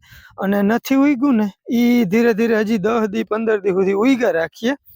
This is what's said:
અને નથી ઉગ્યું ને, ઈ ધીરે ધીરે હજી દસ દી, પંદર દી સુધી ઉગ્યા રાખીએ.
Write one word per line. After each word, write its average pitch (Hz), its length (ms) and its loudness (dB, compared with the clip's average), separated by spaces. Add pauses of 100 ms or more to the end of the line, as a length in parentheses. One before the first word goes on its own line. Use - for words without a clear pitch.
(380)
અને 202 240 0
નથી 226 320 0
ઉગ્યું 269 420 2
ને, 214 140 0 (200)
ઈ 240 340 2
ધીરે 226 280 2
ધીરે 226 280 0
હજી 220 180 -2
દસ 220 300 -2
દી, 220 160 -4
પંદર 214 360 -2
દી 190 100 -2
સુધી 185 220 0
ઉગ્યા 226 380 2
રાખીએ. 165 460 -4 (200)